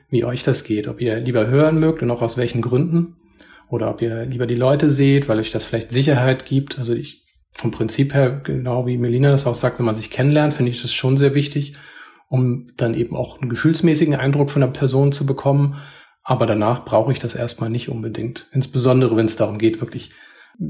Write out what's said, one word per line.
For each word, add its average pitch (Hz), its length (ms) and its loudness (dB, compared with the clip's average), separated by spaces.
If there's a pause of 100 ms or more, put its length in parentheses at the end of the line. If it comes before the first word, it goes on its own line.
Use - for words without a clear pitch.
(100)
wie 117 160 0
euch 123 160 -6
das - 200 0
geht, 107 260 -4
ob - 120 -12
ihr 113 200 -2
lieber 120 260 0
hören 156 340 4
mögt 160 220 0
und 120 80 0
auch 120 100 -4
aus 117 160 -2
welchen 120 240 -2
Gründen. 160 560 0 (520)
Oder 110 220 -4
ob - 120 -8
ihr 117 240 -4
lieber 123 220 -4
die 120 80 -2
Leute 139 340 4
seht, 139 380 4
weil 110 100 2
euch 110 140 -4
das - 120 -4
vielleicht - 280 -6
Sicherheit 131 520 2
gibt. 139 360 -4
Also 120 120 -4
ich, - 320 -8 (280)
vom - 180 -6
Prinzip 135 440 -2
her, 139 280 2
genau 127 440 -4
wie 123 120 -2
Melina 123 320 2
das 135 160 2
auch 120 80 0
sagt, - 240 -2
wenn 120 80 0
man 110 80 0
sich 110 160 -8
kennenlernt, 147 440 2
finde 123 180 0
ich - 100 -10
das 120 100 -6
schon 135 240 0
sehr 139 200 4
wichtig, 139 380 -2 (540)
um 123 380 0 (100)
dann 117 180 -2
eben 120 220 -4
auch - 240 -8
einen 127 80 -4
gefühlsmäßigen 156 680 2
Eindruck 139 340 2
von 143 100 0
der 139 80 4
Person 139 440 2
zu 143 120 -4
bekommen. 139 520 2 (480)
Aber 117 220 0
danach 107 380 0
brauche 113 280 2
ich - 80 -4
das - 160 -6
erstmal 120 340 -6
nicht 123 180 -4
unbedingt. 113 640 -8
Insbesondere, 127 640 2
wenn 113 100 4
es 110 100 -4
darum 107 220 0
geht, 165 220 0
wirklich - 300 -10 (600)